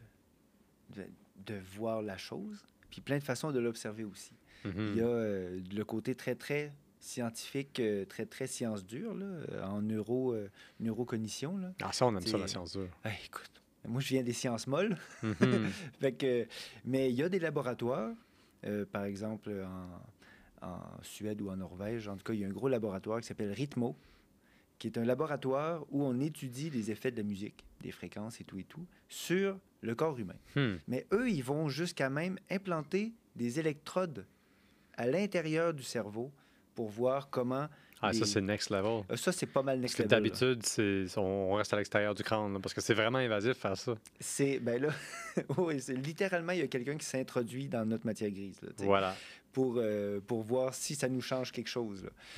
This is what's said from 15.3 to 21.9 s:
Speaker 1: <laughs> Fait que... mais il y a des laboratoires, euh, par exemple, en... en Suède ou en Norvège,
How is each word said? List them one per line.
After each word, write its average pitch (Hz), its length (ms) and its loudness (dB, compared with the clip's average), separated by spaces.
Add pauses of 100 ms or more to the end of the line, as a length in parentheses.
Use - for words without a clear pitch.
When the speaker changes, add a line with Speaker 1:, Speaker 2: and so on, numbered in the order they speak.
Speaker 1:
<laughs> 143 180 -14
Fait 135 120 4
que... 123 340 2 (380)
mais 131 260 2
il 120 60 2
y 135 60 2
a 170 60 2
des 190 100 0
laboratoires, 147 760 0 (500)
euh, 104 260 -2
par 101 140 -2
exemple, 104 480 -6 (1080)
en... - 40 -10
en 90 140 -8 (220)
Suède 104 400 -6
ou 98 80 -4
en 92 60 -6
Norvège, 101 520 -6